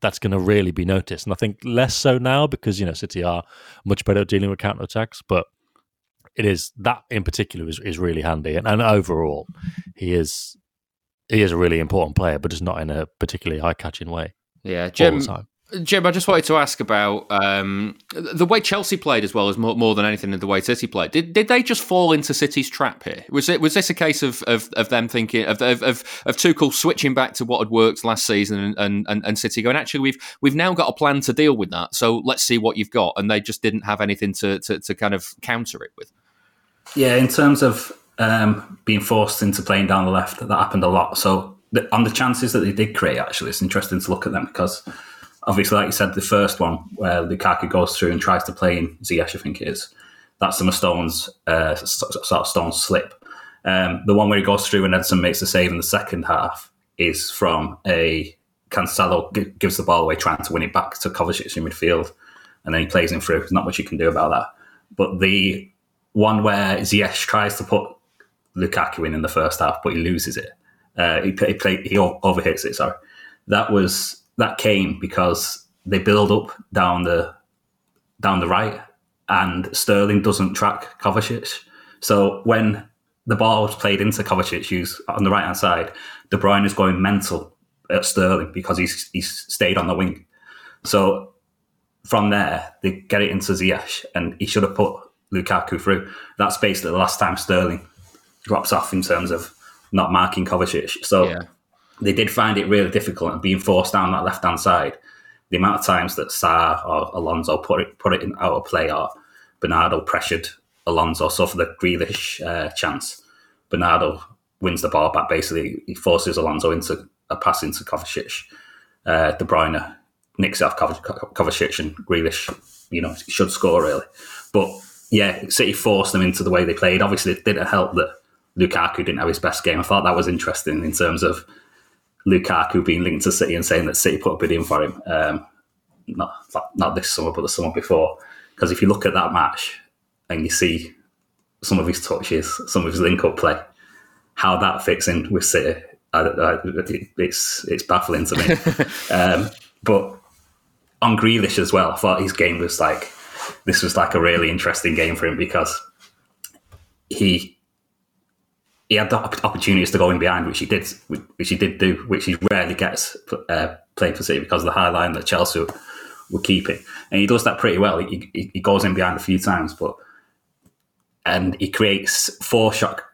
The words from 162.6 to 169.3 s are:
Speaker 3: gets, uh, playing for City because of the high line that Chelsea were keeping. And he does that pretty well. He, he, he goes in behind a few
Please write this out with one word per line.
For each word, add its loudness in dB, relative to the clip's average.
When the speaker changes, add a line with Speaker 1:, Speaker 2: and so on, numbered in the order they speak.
Speaker 3:
gets, -4
uh, -2
playing 0
for -10
City -2
because -2
of -2
the 0
high 2
line 0
that -6
Chelsea 0
were -4
keeping. 0
And 0
he 2
does 2
that 0
pretty 2
well. 4
He, -6
he, -8
he -6
goes 2
in 2
behind 0
a -8
few 2